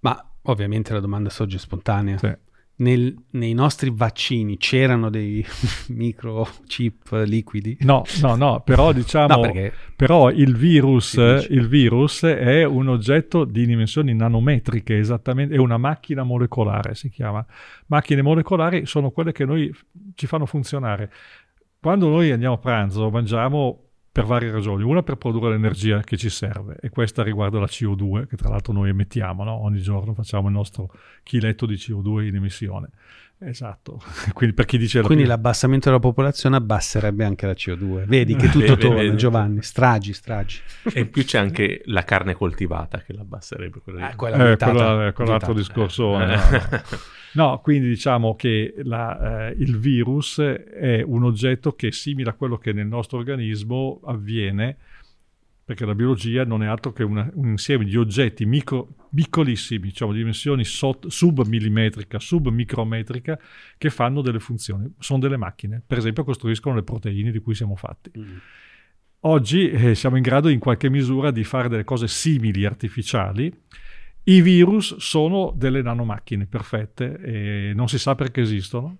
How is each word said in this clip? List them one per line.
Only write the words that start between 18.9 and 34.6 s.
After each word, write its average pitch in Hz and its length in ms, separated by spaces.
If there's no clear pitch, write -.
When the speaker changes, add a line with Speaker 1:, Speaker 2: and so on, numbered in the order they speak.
Speaker 2:
quelle 165 220
che - 120
noi, 147 300
ci - 120
fanno 156 200
funzionare. 117 640
Quando 175 280
noi 160 240
andiamo 123 220
a 117 40
pranzo, 110 520
mangiamo 120 720
per 117 140
varie 117 260
ragioni. 104 320
Una 147 220
per 143 100
produrre 117 360
l'energia 107 500
che - 160
ci 113 120
serve, 101 520
e - 80
questa 113 340
riguarda 104 380
la 101 80
C - 180
O 101 80
due, 101 320
che - 100
tra - 120
l'altro 104 240
noi 101 160
emettiamo, 98 560
no? 110 180
Ogni 104 180
giorno 101 320
facciamo 101 360
il 101 60
nostro 101 360
chiletto 110 440
di 107 100
C 92 180
O 101 80
due 107 240
in 98 80
emissione. 98 540
Esatto. 123 600
<laughs> - 160
Quindi 113 220
per 123 80